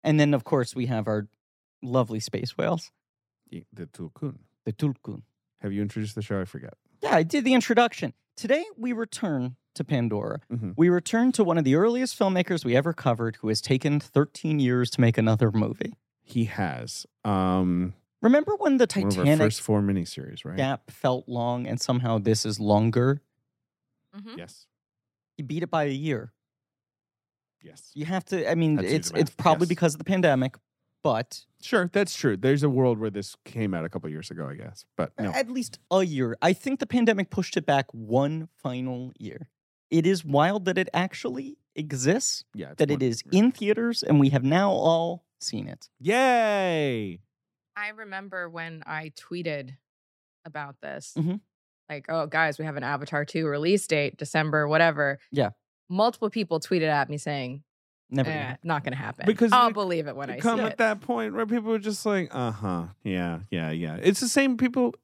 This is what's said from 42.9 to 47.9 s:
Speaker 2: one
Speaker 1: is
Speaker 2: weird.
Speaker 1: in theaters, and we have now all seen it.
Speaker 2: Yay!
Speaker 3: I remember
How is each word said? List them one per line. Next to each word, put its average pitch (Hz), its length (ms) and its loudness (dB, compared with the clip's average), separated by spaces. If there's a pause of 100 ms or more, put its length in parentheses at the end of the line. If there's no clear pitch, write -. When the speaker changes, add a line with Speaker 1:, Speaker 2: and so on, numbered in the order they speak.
Speaker 2:
one 135 80 -2
Speaker 1:
is 117 220 0
Speaker 2:
weird. - 100 0
Speaker 1:
in 226 160 6
theaters, 226 500 -2
and 147 180 6
we 139 100 8
have 131 140 2
now 185 280 4
all 170 520 2 (160)
seen - 280 -8
it. - 220 -18 (100)
Speaker 2:
Yay! 180 1200 2 (560)
Speaker 3:
I 208 140 -8
remember 196 600 -10